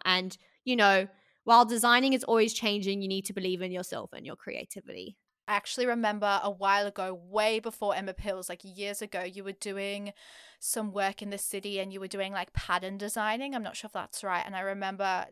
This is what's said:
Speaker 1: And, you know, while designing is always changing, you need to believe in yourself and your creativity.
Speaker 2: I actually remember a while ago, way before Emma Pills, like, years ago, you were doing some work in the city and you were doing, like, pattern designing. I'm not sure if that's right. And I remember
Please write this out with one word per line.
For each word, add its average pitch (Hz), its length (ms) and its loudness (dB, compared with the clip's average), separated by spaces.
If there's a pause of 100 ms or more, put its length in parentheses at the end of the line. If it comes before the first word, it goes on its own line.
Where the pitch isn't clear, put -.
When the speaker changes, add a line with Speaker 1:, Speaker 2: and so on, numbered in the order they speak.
Speaker 1:
And, 185 320 2 (260)
you 247 140 2
know, 196 320 6 (340)
while 233 220 10
designing 240 480 4
is 254 100 2
always 226 300 4
changing, 202 480 0
you 190 80 -4
need 190 160 -2
to 202 80 -8
believe 185 280 -2
in 185 120 -4
yourself 180 400 -6
and - 120 -14
your - 120 -10
creativity. - 800 -12 (320)
Speaker 2:
I 208 60 2
actually 247 320 -2
remember 208 560 2
a 202 80 0
while 196 360 2
ago, 190 260 -6
way 214 460 0
before 220 340 -2
Emma 190 200 -4
Pills, 190 340 -6
like, 180 160 -10
years 196 380 -8
ago, 202 220 -6
you 185 200 -10
were 196 80 -8
doing 202 640 -6 (500)
some 214 300 -4
work 196 300 -2
in 202 80 -8
the 202 80 -6
city 196 400 -6
and 190 120 -6
you 190 80 -10
were 190 80 -8
doing, 196 240 -4
like, 190 220 -6
pattern 185 460 -2
designing. 220 560 -2
I'm 233 80 -4
not 190 120 -8
sure - 120 -12
if - 60 -18
that's - 300 -8
right. 180 220 0
And 196 100 -10
I 185 40 -4
remember 196 720 -2